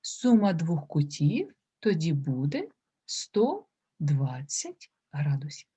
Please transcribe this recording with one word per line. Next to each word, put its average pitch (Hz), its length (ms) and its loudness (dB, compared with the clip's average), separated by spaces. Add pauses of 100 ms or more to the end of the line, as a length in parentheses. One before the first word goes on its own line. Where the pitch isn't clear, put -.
Сума 214 520 4
двох 165 360 -2
кутів 151 640 0 (260)
тоді 165 320 0
буде 139 560 -2 (360)
сто 277 640 -2 (320)
двадцять 143 960 -4 (200)
градусів. 143 640 -4